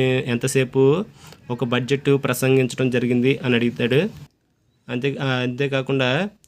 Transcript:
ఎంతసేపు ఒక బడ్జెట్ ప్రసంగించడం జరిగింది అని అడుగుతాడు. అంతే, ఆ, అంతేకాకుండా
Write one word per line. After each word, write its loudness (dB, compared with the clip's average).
ఎంతసేపు 2
ఒక -4
బడ్జెట్ 0
ప్రసంగించడం 0
జరిగింది 2
అని 2
అడుగుతాడు. 2
అంతే, -4
ఆ, -2
అంతేకాకుండా 0